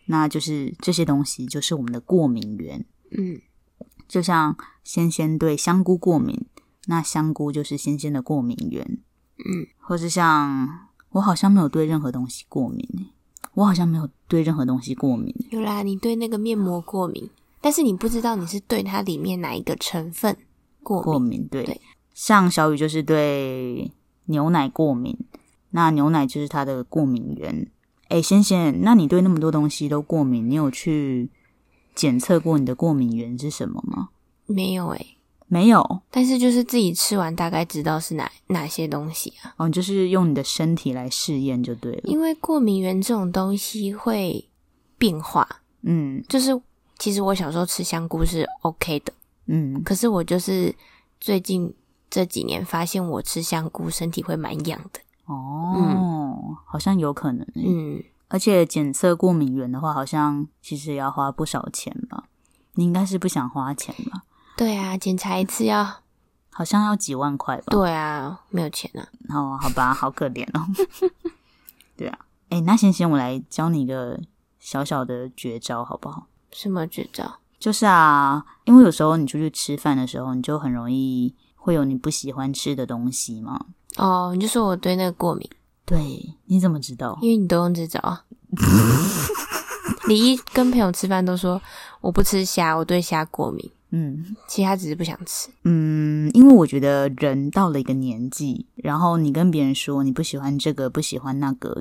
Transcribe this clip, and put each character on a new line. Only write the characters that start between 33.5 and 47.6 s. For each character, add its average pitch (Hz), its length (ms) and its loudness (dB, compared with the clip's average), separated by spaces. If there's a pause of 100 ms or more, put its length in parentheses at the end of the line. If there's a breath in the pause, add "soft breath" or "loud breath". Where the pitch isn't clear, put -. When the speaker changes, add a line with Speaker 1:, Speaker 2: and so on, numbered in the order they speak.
Speaker 1:
么 - 180 -10
吗？ - 220 -8 (360)
Speaker 2:
没 185 280 -2
有 180 160 -4
欸。 - 180 -10 (400)
Speaker 1:
没 180 200 6
有？ 185 420 6
Speaker 2:
但 254 160 2
是 254 140 2
就 247 120 4
是 240 120 4
自 247 120 -4
己 202 160 4
吃 - 240 -2
完 165 200 -2
大 170 160 -2
概 165 120 0
知 151 200 -6
道 156 160 0
是 160 160 -6
哪， 147 140 -4 (180)
哪 165 200 -2
些 160 200 -4
东 151 260 -6
西 - 180 -8 (120)
啊。 147 140 -18
Speaker 1:
哦， 160 100 0
你 160 40 2
就 165 80 0
是 190 300 0
用 185 180 4
你 151 60 2
的 139 100 -2
身 165 320 0
体 143 160 -4
来 127 160 -6
试 139 320 -4
验 131 220 -2
就 120 140 -4
对 120 180 -8
了。 - 120 -10
Speaker 2:
因 302 140 0
为 320 160 0
过 311 240 0
敏 208 200 2
源 185 200 -2
这 220 140 0
种 185 180 -2
东 190 240 0
西 202 380 -6
会 208 560 -4 (480)
变 175 240 2
化。 - 260 0 (360)
Speaker 1:
嗯。 147 440 0
Speaker 2:
就 269 120 2
是 262 200 0 (380)
其 208 160 -2
实 202 80 -2
我 196 120 2
小 175 180 -4
时 165 80 -2
候 175 60 0